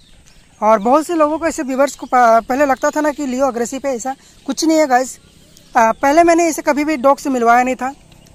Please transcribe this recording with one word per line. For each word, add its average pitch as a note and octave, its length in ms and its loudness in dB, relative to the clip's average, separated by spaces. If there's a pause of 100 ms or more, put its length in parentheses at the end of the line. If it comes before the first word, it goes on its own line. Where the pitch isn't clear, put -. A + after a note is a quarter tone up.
(600)
और G#3+ 180 4
बहुत C4+ 280 0
से F4 80 -4
लोगों D#4 240 0
को D#4 80 -4
ऐसे D#4 160 -6
व्यूअर्स C4 320 -2
को - 100 -16
प-, A#3 360 4
पहले C4 240 -2
लगता C4+ 240 -2
था D4+ 120 -2
ना D4+ 100 0
कि D4 140 -8
लियो C4 220 -2
अग्रेसिव A#3+ 400 -6
है, C4 80 -4
ऐसा C4 200 -8 (320)
कुछ C#4 180 -6
नहीं D#4+ 140 2
है D4+ 80 2
गाइस। B3+ 320 0 (560)
आ, A3+ 180 4
पहले C#4+ 300 2
मैंने E4+ 260 2
इसे D#4 120 -6
कभी D4 240 -2
भी D#4 140 -2
डॉग C4+ 200 2
से D4 100 -6
मिलवाया A#3+ 340 2
नहीं B3+ 120 -4
था C4 180 -8 (420)